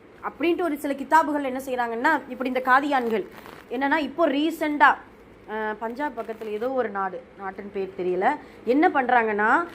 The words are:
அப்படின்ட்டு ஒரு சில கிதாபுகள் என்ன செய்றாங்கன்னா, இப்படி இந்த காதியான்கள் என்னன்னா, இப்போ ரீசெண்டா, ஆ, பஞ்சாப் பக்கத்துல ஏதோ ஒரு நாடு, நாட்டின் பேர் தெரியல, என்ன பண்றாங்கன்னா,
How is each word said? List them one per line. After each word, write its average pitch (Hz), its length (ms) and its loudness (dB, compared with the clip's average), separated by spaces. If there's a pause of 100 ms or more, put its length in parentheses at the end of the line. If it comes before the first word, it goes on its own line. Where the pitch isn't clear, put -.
(220)
அப்படின்ட்டு 320 400 -2
ஒரு 302 160 -2
சில 285 160 -4
கிதாபுகள் 285 500 2
என்ன 262 220 -4
செய்றாங்கன்னா, 247 640 0
இப்படி 254 200 -4
இந்த 254 160 -2
காதியான்கள் 262 600 2 (440)
என்னன்னா, 277 280 0
இப்போ 320 300 0
ரீசெண்டா, 294 680 2 (560)
ஆ, 214 280 -4
பஞ்சாப் 233 400 -6
பக்கத்துல 214 320 -10
ஏதோ 214 200 -4
ஒரு 247 180 0
நாடு, 190 320 -4 (160)
நாட்டின் 196 360 -12
பேர் 190 240 -6
தெரியல, 185 380 0 (300)
என்ன 294 240 4
பண்றாங்கன்னா, 247 840 2